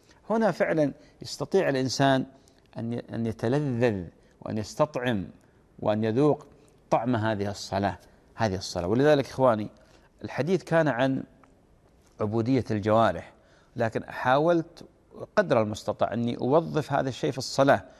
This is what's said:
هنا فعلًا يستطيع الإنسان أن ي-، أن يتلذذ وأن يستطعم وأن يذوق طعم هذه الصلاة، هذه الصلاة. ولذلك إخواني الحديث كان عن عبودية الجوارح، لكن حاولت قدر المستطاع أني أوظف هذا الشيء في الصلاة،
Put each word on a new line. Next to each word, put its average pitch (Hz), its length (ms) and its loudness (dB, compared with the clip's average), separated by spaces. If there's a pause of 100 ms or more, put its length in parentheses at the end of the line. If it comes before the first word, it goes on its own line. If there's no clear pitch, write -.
(300)
هنا 220 200 2
فعلًا 160 420 0 (300)
يستطيع - 460 0
الإنسان 131 580 2 (520)
أن 117 140 -6
ي-، 117 100 -6 (120)
أن 113 120 -4
يتلذذ 117 800 -2 (360)
وأن 107 180 -6
يستطعم 113 680 -2 (520)
وأن 107 260 0
يذوق 135 420 2 (440)
طعم 123 260 2
هذه 104 340 -2
الصلاة، 98 480 -4 (360)
هذه 110 200 -2
الصلاة. 92 320 -6
ولذلك 139 400 4
إخواني 113 420 0 (560)
الحديث 151 380 -2
كان 160 260 0
عن 131 340 0 (1000)
عبودية 113 500 0
الجوارح، 107 640 2 (440)
لكن 117 280 -2
حاولت 160 800 0 (520)
قدر 147 260 4
المستطاع 104 500 -2
أني 117 240 -2
أوظف 151 560 0
هذا 139 160 0
الشيء 147 220 -4
في 135 80 -8
الصلاة، 135 460 2 (160)